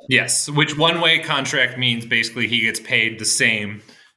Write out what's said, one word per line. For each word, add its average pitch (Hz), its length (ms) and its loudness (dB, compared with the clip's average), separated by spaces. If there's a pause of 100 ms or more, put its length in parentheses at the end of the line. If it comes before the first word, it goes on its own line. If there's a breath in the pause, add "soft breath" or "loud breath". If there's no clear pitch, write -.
Yes, - 400 2
which 147 300 0
one-way 165 420 2
contract 135 600 -2
means 117 260 -2
basically 117 420 -2
he 117 140 0
gets 110 180 0
paid 113 380 -2
the 107 80 -8
same 104 560 0 (360 loud breath)